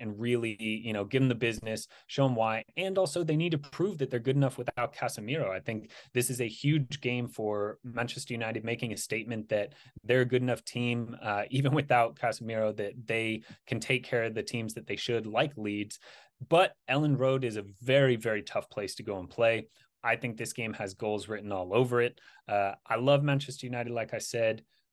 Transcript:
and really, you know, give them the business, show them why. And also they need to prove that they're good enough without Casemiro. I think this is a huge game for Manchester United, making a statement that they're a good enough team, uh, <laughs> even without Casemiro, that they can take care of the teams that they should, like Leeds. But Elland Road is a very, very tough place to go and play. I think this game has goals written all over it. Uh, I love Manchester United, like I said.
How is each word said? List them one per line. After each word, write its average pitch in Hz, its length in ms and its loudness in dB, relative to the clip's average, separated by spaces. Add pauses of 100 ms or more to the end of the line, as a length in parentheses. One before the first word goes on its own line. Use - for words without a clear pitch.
and 107 180 -8
really, 117 420 0
you 110 300 -2
know, 101 140 -2
give 131 160 2
them 131 80 4
the 120 60 2
business, 110 520 -2 (200)
show 139 180 2
them 127 100 2
why. 110 280 0 (120)
And 190 220 -2
also 175 260 2
they 156 140 2
need 170 140 2
to 156 60 2
prove 170 420 -2
that 131 100 -2
they're 123 100 -2
good 131 160 2
enough 139 220 4
without 120 380 -4
Casemiro. 120 560 -4
I 95 80 -4
think 107 320 -6 (220)
this 123 160 2
is 127 120 -4
a 117 60 -2
huge 139 520 0
game 123 280 -2
for 104 560 -2
Manchester 120 500 -6
United, 113 320 -4
making 117 260 -4
a 101 60 -6
statement 110 520 -6
that 104 240 0 (300)
they're 123 180 6
a 123 40 6
good 127 160 2
enough 123 240 0
team, 120 560 -2
uh, 104 240 0
<laughs> - 60 -12
even 135 220 4
without 123 460 4
Casemiro, 110 560 0
that 101 180 -4 (120)
they 113 380 0 (240)
can 117 120 0
take 123 240 0
care 117 200 0
of 113 100 -2
the 110 100 -2
teams 113 300 -4
that - 140 -12
they 101 80 -4
should, 110 320 -2
like 123 280 0
Leeds. 104 440 -4 (500)
But 175 240 6 (160)
Elland 143 300 4
Road 131 260 4
is 110 100 -2
a 104 80 -4 (180)
very, 131 360 6
very 110 240 -2
tough - 280 -6
place 101 260 -6
to 107 80 -12
go 101 160 -4
and 90 100 -10
play. 113 380 2 (360)
I 113 140 2
think 113 200 -6
this 117 160 -6
game 110 200 -4
has 101 200 -6
goals 104 340 -4
written 104 240 -6
all 92 220 -4
over 120 280 4
it. 120 180 -2 (280)
Uh, 101 260 0 (120)
I 113 120 0
love 143 260 4
Manchester 139 420 -2
United, 120 260 -4
like 113 220 -4
I 113 60 -4
said. 113 420 0 (320)